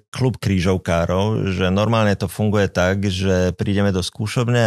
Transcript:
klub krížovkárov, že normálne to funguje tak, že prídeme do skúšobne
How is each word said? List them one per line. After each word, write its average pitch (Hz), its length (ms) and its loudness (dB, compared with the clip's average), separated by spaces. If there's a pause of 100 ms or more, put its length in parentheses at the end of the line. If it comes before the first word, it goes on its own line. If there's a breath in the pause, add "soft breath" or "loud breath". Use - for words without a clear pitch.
klub 127 300 -2
krížovkárov, 90 880 0 (240)
že 92 240 0
normálne 107 400 2
to 92 160 -2
funguje 101 400 0
tak, 92 340 0
že 92 500 0
prídeme 101 360 -2
do 92 160 -2
skúšobne 120 640 -2